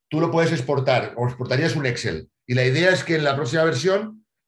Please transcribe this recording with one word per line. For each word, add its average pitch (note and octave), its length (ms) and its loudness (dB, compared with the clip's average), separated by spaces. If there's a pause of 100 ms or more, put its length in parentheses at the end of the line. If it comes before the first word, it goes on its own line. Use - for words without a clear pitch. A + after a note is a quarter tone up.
tú D#3 100 -2
lo E3 120 0
puedes E3 200 2
exportar, C3 640 0
o A#2+ 100 -2
exportarías B2+ 500 -2
un C#3 100 -2
Excel. A2+ 440 -4 (160)
Y B2 100 -2
la B2+ 100 2
idea D#3 260 4
es F#3 120 0
que E3 120 0
en D#3 80 0
la C#3 120 2
próxima D#3 280 0
versión F3+ 640 0 (220)